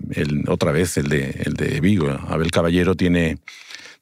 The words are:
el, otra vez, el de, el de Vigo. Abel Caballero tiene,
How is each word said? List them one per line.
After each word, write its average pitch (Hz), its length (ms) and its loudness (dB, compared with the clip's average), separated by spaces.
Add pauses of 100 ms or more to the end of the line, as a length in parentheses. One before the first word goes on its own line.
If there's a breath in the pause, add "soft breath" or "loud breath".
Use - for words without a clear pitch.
(100)
el, 73 360 0
otra 85 240 0
vez, 87 260 0
el 71 120 0
de, 69 340 -2
el 73 100 -2
de 71 280 -2
Vigo. 85 280 4 (180)
Abel 82 240 0
Caballero 87 420 2
tiene, 85 460 2 (640 loud breath)